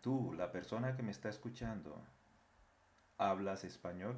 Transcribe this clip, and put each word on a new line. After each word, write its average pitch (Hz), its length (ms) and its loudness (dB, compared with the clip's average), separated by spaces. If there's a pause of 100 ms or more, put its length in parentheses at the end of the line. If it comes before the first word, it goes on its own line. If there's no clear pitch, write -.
tú, 120 320 4
la 87 180 2
persona 117 440 0
que 127 80 -2
me 107 80 0
está 107 180 -2
escuchando, 107 720 -4 (1200)
¿hablas 98 460 4
español? 90 520 -4